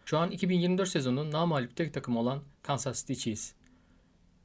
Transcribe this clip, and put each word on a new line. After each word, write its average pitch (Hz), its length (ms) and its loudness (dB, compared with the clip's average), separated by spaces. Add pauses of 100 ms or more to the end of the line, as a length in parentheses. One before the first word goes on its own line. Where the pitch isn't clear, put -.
Şu 151 120 2
an 170 140 2
iki 202 180 0
bin 180 100 4
yirmi 180 180 4
dört 190 120 2
sezonunun 143 420 0
namağlup 151 440 0
tek 156 180 -2
takımı 123 260 0
olan 135 240 0 (180)
Kansas 135 400 -2
City 135 120 -4
Chiefs. - 380 -4 (920)